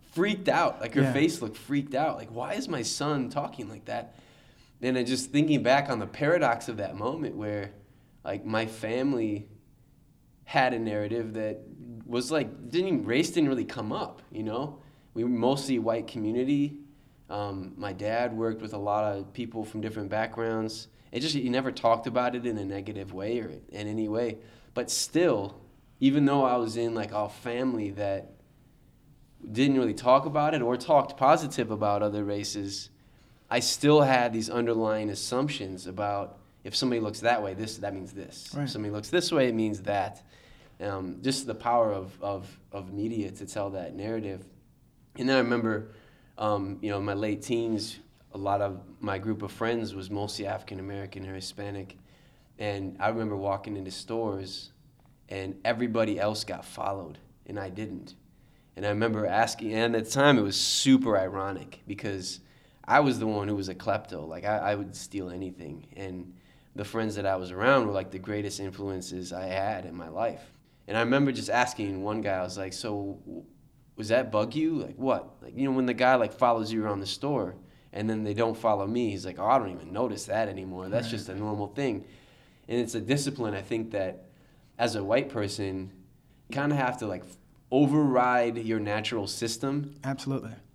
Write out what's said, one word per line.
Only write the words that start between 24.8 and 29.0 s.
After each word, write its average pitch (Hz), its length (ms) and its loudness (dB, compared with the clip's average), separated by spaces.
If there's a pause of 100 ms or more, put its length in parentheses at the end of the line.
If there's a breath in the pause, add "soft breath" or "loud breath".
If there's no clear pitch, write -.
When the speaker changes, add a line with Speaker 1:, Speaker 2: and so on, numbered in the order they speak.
Speaker 1:
still, 123 680 2 (440)
even 139 240 6
though 139 200 6
I 123 120 4
was 113 220 0
in, 117 160 0
like, 104 180 -2
a 104 160 0
family 120 600 -2
that 98 400 -2 (1200)